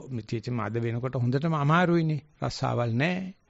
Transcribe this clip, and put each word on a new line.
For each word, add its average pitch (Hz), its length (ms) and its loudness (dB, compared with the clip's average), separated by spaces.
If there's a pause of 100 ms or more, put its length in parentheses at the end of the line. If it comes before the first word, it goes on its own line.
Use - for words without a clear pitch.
විශේෂයෙන්ම 120 520 -4
අද 107 180 -2
වෙනකොට 117 380 -2
හොඳටම 139 400 0
අමාරුයිනේ. 160 680 4 (160)
රස්සාවල් 120 560 -2
නෑ. 180 400 0 (160)